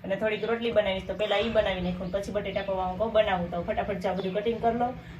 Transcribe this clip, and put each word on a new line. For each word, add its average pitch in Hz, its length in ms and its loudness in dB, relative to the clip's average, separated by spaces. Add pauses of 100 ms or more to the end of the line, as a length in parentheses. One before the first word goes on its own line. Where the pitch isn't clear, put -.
અને 190 120 -2
થોડીક 214 280 0
રોટલી 226 280 0
બનાવીશ. 196 360 2
તો 190 60 -2
પહેલાં 202 260 2
ઈ 226 100 0
બનાવી 202 320 2
નાખું, 180 300 -2
પછી 202 200 -2
બટેટા 196 300 -2
પૌવા 190 260 -2
હું 185 100 -4
કહું 220 160 0
બનાવું. 190 380 4
તો 175 100 -2
ફટાફટ 190 400 -2
જો 196 80 0
આ 185 40 0
બધું 185 200 -2
કટિંગ 220 280 0
કરી 226 120 4
લઉં 247 200 0 (260)